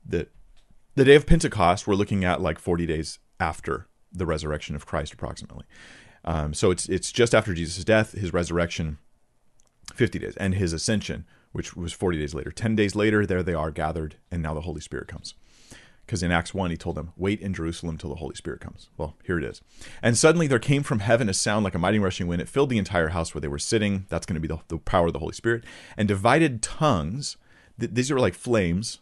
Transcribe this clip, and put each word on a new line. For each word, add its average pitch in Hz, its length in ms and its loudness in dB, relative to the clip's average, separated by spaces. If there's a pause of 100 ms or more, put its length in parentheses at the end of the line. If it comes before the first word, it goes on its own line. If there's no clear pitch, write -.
The, - 220 -4 (640)
the 135 100 6
day 139 120 12
of 147 100 6
Pentecost, 98 600 4
we're 104 100 4
looking 101 280 2
at, 87 160 2
like, 82 180 -2
forty 85 280 0
days 78 320 -4 (200)
after 78 500 -4 (220)
the 90 140 -6
resurrection 76 500 -4
of 73 120 -10
Christ, 78 260 -6
approximately. - 540 -12 (640)
Um, 76 260 -2
so 95 180 2
it's, - 160 -4
it's 90 240 -4
just 117 240 4
after 107 180 2
Jesus' 82 300 -4
death, 110 260 4
his 92 220 -6
resurrection, 85 680 -2 (960)
fifty - 240 0
days, - 200 -8
and 95 180 0
his 92 160 0
ascension, - 520 -2 (280)
which - 240 -10
was 85 160 -8
forty 90 260 -2
days 73 160 -6
later. 76 160 -8
Ten 113 240 -2
days 104 220 2
later, 104 280 4
there 92 200 0
they 90 100 -2
are 78 160 -2
gathered, 78 460 -4 (120)
and 85 140 -4
now 78 100 -4
the 78 100 -6
Holy 78 180 -8
Spirit - 260 -10
comes. - 280 -16 (760)
'Cause 90 160 -2
in 87 80 2
Acts 85 200 0
one, 92 200 -2
he 80 40 -4
told 82 200 -6
them, 80 200 -10
"Wait 101 240 -2
in 95 140 -4
Jerusalem 82 420 -6
till 73 140 -10
the 69 60 -8
Holy 78 180 -10
Spirit - 260 -10
comes." - 360 -16
Well, 78 260 -8
here 87 160 -2
it 71 60 -2
is. - 160 -10 (420)
"And 113 160 4
suddenly 165 300 6
there 131 100 4
came 143 240 2
from 139 160 -2
heaven 117 300 2
a 95 40 -2
sound 107 300 0
like 98 140 -2
a - 20 0
mighty 101 220 2
rushing 95 260 -2
wind. 87 160 -2
It - 60 -8
filled 139 220 2
the 117 80 2
entire 87 320 2
house 82 220 -2
where 76 80 -6
they 76 60 -6
were 73 140 -4
sitting." 101 480 0
That's 82 180 -6
gonna 82 140 -4
be 80 80 -4
the, 80 180 -4
the 82 120 -6
power 87 280 2
of 85 60 0
the 73 80 -6
Holy 80 140 -8
Spirit. 117 280 -2 (340)
"And 104 120 0
divided 117 520 4
tongues," 120 760 -2 (420)
th-, 123 160 -6
these 127 160 0
are 139 80 0
like 104 160 2
flames. 104 680 0